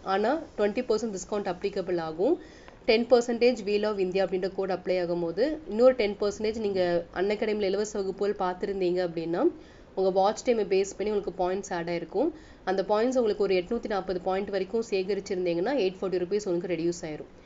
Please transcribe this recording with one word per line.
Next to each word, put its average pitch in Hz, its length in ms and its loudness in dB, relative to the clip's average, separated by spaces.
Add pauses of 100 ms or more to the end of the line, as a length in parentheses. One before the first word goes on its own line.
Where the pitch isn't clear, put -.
ஆனா 214 380 0 (120)
twenty 208 320 0
percent 214 300 0
discount 202 340 -4
applicable 180 500 -2
ஆகும். 165 360 0 (500)
ten 226 220 4
percentage 240 560 4
Wheel 208 200 2
of 214 140 0
India 190 260 2
அப்படின்ற 185 320 -2
code 190 160 -2
apply 185 260 0
ஆகும்போது 175 460 0 (260)
இன்னொரு 240 240 6
டென் 208 260 0
பர்சன்டேஜ் 214 400 -2
நீங்க 202 220 0 (320)
அன்அகாடமியில் 208 560 0
இலவச 208 240 -2
வகுப்புகள் 202 440 -2
பார்த்துருந்தீங்க 185 640 -2
அப்படின்னா 170 400 -2 (540)
உங்க 190 140 2
வாட்ச் 196 320 2
டைமை 233 220 2
base 196 300 2
பண்ணி 202 180 -4
உங்களுக்கு 202 260 -2
points 190 340 -2
add 170 180 -4
ஆயிருக்கும். 175 400 0 (340)
அந்த 190 180 0
points 220 360 2
உங்களுக்கு 214 260 2
ஒரு 190 120 4
எட்நூத்தி 196 320 -2
நாற்பது 196 340 -4
point 190 280 -2
வரைக்கும் 196 400 -2
சேகரிச்சிருந்தீங்கன்னா 190 880 0
எயிட் 190 200 0
ஃபார்ட்டி 180 240 -2
ருப்பீஸ் 202 260 -2
உங்களுக்கு 175 260 -2
reduce 170 280 -2
ஆயிரும். 156 280 -10 (160)